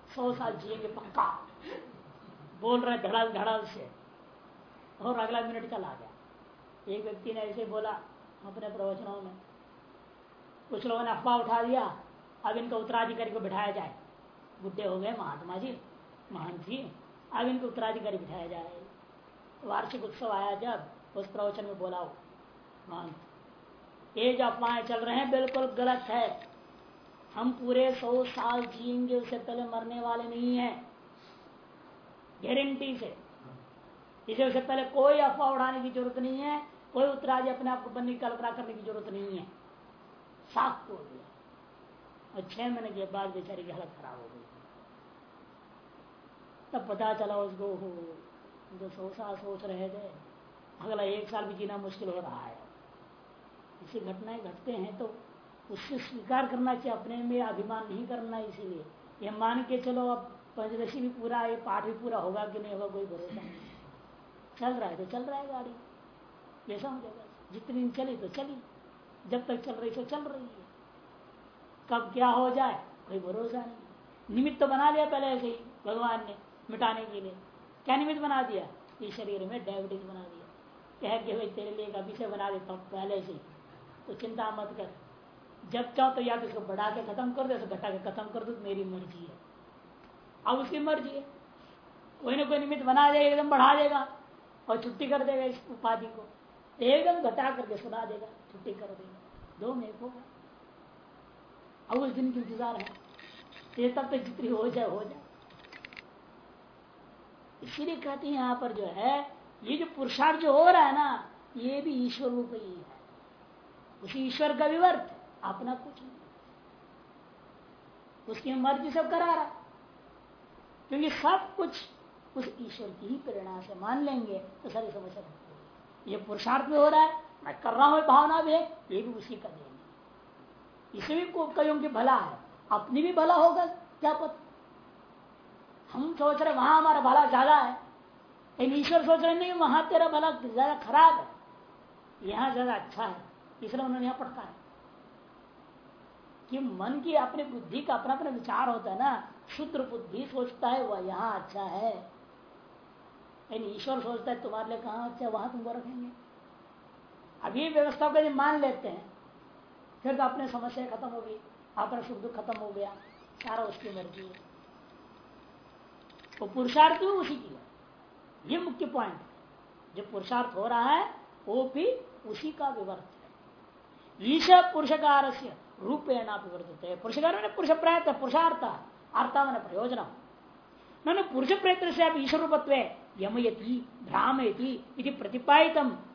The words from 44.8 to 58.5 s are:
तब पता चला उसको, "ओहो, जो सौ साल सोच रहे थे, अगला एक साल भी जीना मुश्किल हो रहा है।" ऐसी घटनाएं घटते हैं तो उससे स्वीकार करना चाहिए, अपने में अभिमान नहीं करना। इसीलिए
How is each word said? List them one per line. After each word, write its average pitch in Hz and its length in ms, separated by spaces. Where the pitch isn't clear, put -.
तब 226 160
पता 214 260
चला 208 220
उसको, 196 280
"ओहो, 175 520
जो 190 100
सौ 190 200
साल 202 280
सोच 196 280
रहे 190 260
थे, 202 200
अगला 214 220
एक 202 260
साल 214 160
भी 190 100
जीना 202 220
मुश्किल 196 320
हो 180 120
रहा 160 200
है।" 117 180
ऐसी 220 160
घटनाएं 208 440
घटते 180 280
हैं 185 260
तो - 160
उससे 247 280
स्वीकार 254 500
करना 254 260
चाहिए, 247 240
अपने 226 180
में 240 260
अभिमान 214 500
नहीं 220 140
करना। 226 320
इसीलिए 190 480